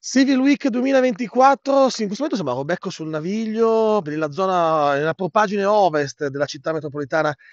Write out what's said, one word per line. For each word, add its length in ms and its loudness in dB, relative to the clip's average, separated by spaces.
Civil 280 4
Week 320 2
duemilaventiquattro, 1200 2
sì, 140 -6
in 40 -4
questo 160 -6
momento 120 -4
siamo 160 -4
a 20 0
Robecco 360 -4
sul 200 -10
Naviglio, 960 0
nella 260 -4
zona, 640 0
nella 200 0
propaggine 520 -2
ovest 600 0
della 180 -2
città 260 -8
metropolitana 640 -4